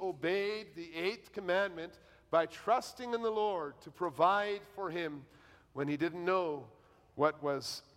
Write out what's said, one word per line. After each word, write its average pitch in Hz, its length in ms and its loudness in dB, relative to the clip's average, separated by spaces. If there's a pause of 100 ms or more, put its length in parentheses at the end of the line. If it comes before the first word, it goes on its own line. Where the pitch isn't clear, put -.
obeyed 190 760 -2
the 170 180 -12
eighth 190 380 -4
commandment 175 640 -2 (320)
by 160 160 6
trusting 240 680 -2
in 233 80 -2
the 226 80 2
Lord 196 520 0
to 151 100 -16
provide 190 640 4 (160)
for 190 160 -6
him 156 320 -4 (500)
when 143 140 -2
he 147 100 0
didn't 170 280 -2
know 170 420 0 (480)
what 151 300 2
was 139 380 -4 (140)